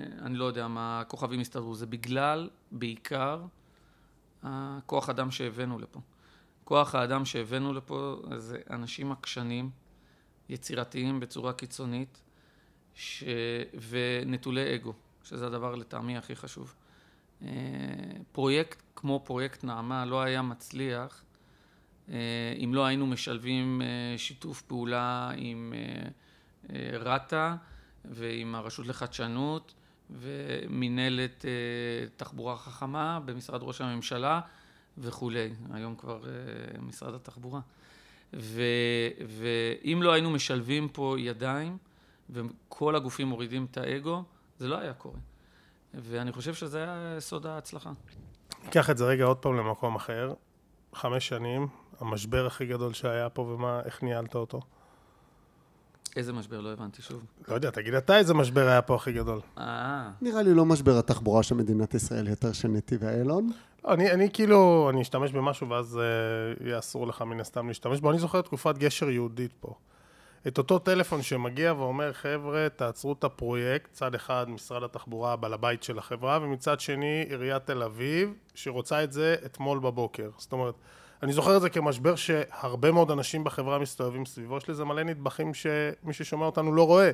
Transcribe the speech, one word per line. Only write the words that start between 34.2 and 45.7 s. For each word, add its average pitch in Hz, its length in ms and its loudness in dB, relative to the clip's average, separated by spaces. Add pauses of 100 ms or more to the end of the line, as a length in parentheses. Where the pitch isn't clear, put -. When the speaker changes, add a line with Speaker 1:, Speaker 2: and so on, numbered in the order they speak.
Speaker 1:
וכולי. 117 520 -4 (240)
היום 110 220 -8
כבר, 120 300 -12
אה, 123 560 -12
משרד 123 320 -12
התחבורה. 127 460 -12 (720)
ו-, 120 760 0 (180)
ואם 117 760 0
לא 175 80 8
היינו 160 180 6
משלבים 139 600 0
פה 135 300 -4
ידיים 131 580 -4 (520)
וכל 127 640 -2
הגופים 135 320 -2
מורידים 123 440 -4
את - 60 -12
האגו, 143 460 -4 (380)
זה 127 60 -4
לא 139 100 -2
היה 143 160 -6
קורה. 64 260 -16 (760)